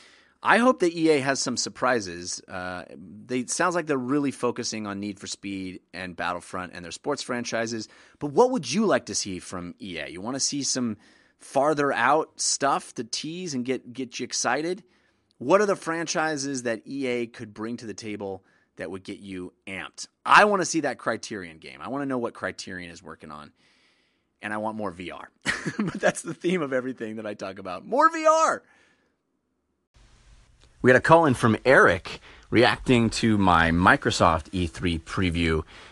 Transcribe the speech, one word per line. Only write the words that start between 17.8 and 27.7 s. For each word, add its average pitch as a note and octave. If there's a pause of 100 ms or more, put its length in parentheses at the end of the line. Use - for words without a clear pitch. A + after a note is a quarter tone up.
the G2+
table G2+ (320)
that E2+
would F#2
get G2+
you F#2 (140)
amped? F2+ (180)
I F#3+
wanna G3
see E3
that B2+
Criterion G2
game. C2+
I E2
wanna C#3
know C3+
what A#2
Criterion F2+
is E2+
working D#2+
on. D2 (880)
And G#2+
I G#2+
want G#2+
more G2+
V E2+
R. - (260)
<laughs> -
But G3
that's -
the E3
theme F3+
of C#3
everything A#2+
that G#2+
I G#2
talk G2
about. F#2